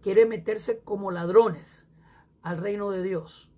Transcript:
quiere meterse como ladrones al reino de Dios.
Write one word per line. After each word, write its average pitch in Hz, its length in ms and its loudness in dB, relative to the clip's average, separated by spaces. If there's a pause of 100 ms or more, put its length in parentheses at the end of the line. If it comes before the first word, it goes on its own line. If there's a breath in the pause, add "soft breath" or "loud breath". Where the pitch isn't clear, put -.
quiere 196 240 6
meterse 220 540 -4
como 196 300 -6
ladrones 180 760 2 (540 soft breath)
al 170 160 -6
reino 202 340 -4
de 185 100 -4
Dios. 180 560 -8